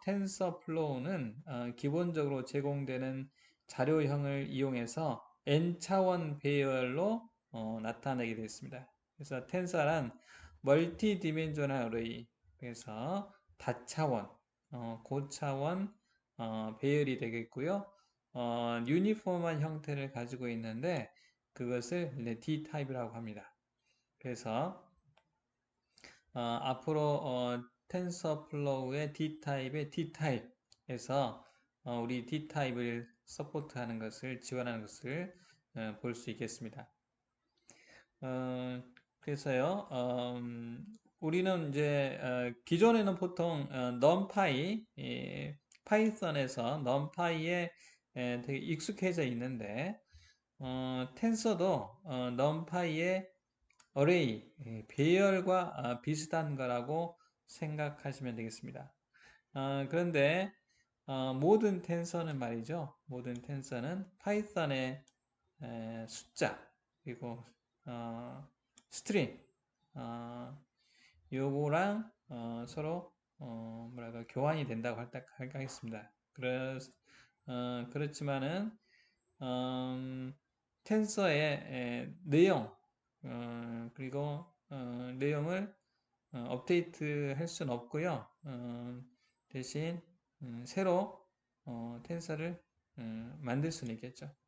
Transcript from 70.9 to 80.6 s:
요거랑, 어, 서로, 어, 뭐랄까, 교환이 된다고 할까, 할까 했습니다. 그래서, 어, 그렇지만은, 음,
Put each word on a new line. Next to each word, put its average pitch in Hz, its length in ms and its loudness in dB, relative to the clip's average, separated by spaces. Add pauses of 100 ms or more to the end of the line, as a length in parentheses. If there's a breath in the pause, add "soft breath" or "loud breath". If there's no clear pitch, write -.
요거랑, 147 800 2 (160)
어, 117 400 -6
서로, 165 440 -4 (300)
어, 113 520 -10
뭐랄까, 117 340 -10
교환이 147 380 0
된다고 113 340 -2
할까, 123 220 -8 (140)
할까 135 240 -8
했습니다. 113 520 -8 (220)
그래서, 131 580 -4 (540 soft breath)
어, 123 440 -2
그렇지만은, 147 800 -2 (720 soft breath)
음, 127 920 -2 (500)